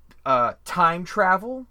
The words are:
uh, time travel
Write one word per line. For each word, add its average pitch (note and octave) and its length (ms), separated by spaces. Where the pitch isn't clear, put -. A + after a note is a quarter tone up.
uh, B2 300
time F3 400
travel G#3+ 680